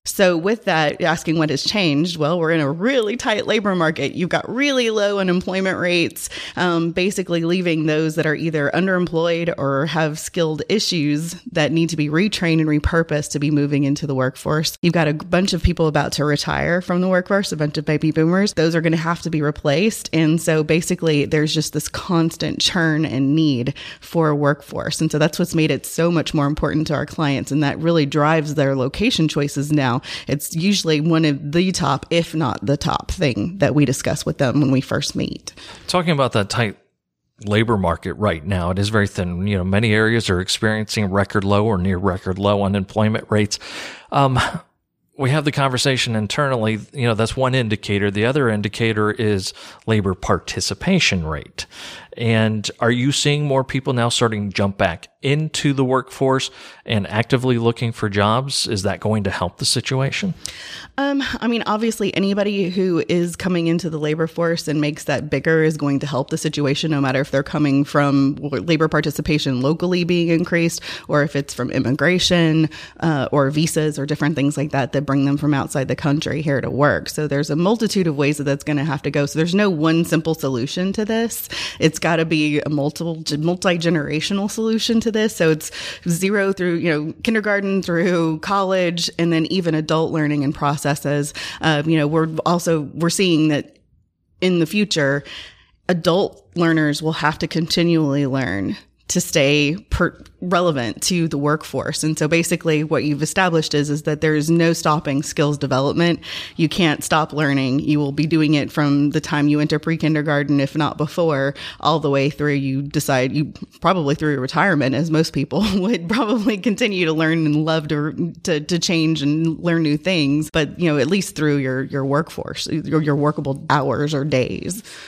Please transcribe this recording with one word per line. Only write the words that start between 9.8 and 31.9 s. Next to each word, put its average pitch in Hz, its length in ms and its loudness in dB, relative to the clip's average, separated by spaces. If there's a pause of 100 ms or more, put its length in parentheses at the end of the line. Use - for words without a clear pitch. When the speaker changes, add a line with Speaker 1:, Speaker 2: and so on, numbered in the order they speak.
Speaker 1:
have 156 320 0
skilled 156 500 -4
issues 165 640 0 (180)
that 151 200 2
need 165 160 2
to 165 80 -4
be 151 120 0
retrained 165 520 2
and 156 80 2
repurposed 151 600 0
to - 80 -4
be 147 140 0
moving 143 320 2
into 143 200 0
the 143 100 -2
workforce. 139 680 -2
You've 170 100 2
got 165 140 2
a 151 80 0
bunch 180 380 0
of 170 100 -2
people 170 240 2
about 151 260 0
to 143 120 -2
retire 147 580 0
from 180 180 0
the 185 80 2
workforce, 185 440 0
a 170 40 -6
bunch 151 220 -2
of 147 60 -6
baby 156 260 2
boomers. 175 440 2
Those 165 200 2
are 170 60 2
gonna 165 160 2
have 165 260 -2
to 170 80 -4
be 160 100 0
replaced. 151 720 0
And 160 300 4
so 156 220 2
basically 160 600 2
there's 151 300 0
just 151 180 -2
this - 160 -4
constant 165 720 -2
churn 160 440 2
and 139 300 0
need 143 400 2 (260)
for 165 280 0
a 147 80 2
workforce. 147 640 -2
And 156 100 0
so 151 80 -2
that's 156 200 2
what's 175 160 -2
made 156 160 2
it 135 160 -2
so 165 240 0
much 165 240 0
more 147 120 2
important 151 420 0
to 160 60 0
our 135 120 -2
clients. 143 460 -2
And 147 100 2
that 143 160 0
really 160 280 2
drives 151 500 2
their 139 180 2
location 151 540 0
choices 147 420 -2
now. 131 320 2 (240)
It's 143 300 -4
usually 170 440 2
one 160 240 2
of 147 280 0
the 185 180 2
top, 143 400 0